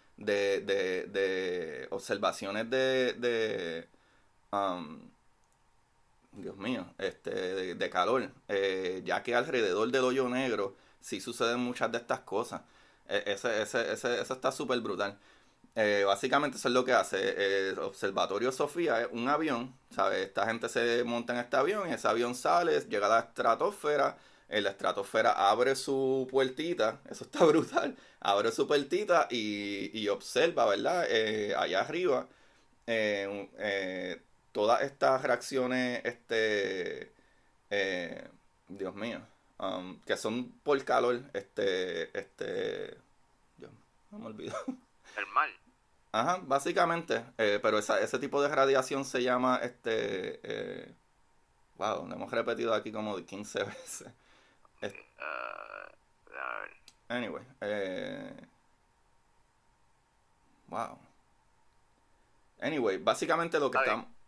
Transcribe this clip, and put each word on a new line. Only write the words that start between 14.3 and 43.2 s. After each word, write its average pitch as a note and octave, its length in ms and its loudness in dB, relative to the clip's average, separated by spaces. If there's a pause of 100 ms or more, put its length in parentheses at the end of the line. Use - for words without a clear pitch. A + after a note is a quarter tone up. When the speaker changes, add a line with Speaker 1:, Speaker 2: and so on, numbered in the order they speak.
Speaker 1:
está B2+ 180 0
súper B2 280 -2
brutal. G2+ 380 -4 (580)
Eh, G#2 300 4
básicamente C3+ 520 2
eso - 100 0
es B2 60 2
lo B2+ 100 4
que C3 80 2
hace. G2 260 4
Eh, G2 520 2
el F#2+ 100 -4
Observatorio G2+ 720 -2
Sofía D3 500 0
es A#2 80 -2
un A#2 180 -4
avión, C#3 460 -2 (160)
¿sabes? G2 380 0
Esta - 180 -2
gente A#2 220 -2
se A#2+ 340 2
monta A#2+ 300 -2
en A#2+ 80 -2
este B2 160 -2
avión F3+ 320 2
y D#3+ 40 -4
ese A2+ 140 -2
avión A#2+ 300 2
sale, D#3 460 2
llega G#2 240 0
a - 40 4
la A2+ 100 8
estratosfera, C#3+ 960 0 (320)
en G#2 140 0
la G2+ 80 0
estratosfera G2+ 800 2
abre B2 240 4
su C3+ 560 0
puertita, C3 680 2 (100)
eso - 140 -12
está - 200 2
<laughs> - 20 10
brutal, D#3+ 500 4 (240)
abre G2+ 320 4
su C#3 160 0
puertita D#3+ 640 2
y, G#2 680 -4
y G#2 100 -2
observa, B2+ 580 2
¿verdad? B2+ 440 2
Eh, G#2+ 460 2
allá F2+ 240 2
arriba, D3 480 0 (580)
eh, G2+ 720 -2
eh, F#2 640 -4 (300)
todas G#2+ 300 4
estas C3+ 400 2
reacciones, B2+ 840 0
este, G2+ 1080 -2 (580)
eh, F#2+ 580 -2 (400)
Dios F#2 260 -8
mío, G#2 260 -8 (380)
um, F#2 440 -8
que G2+ 140 -2
son A#2+ 360 -4 (100)
por C#3 220 2
calor, B2 360 2 (120)
este, F#2 840 -2
este, F#2 800 -6 (600)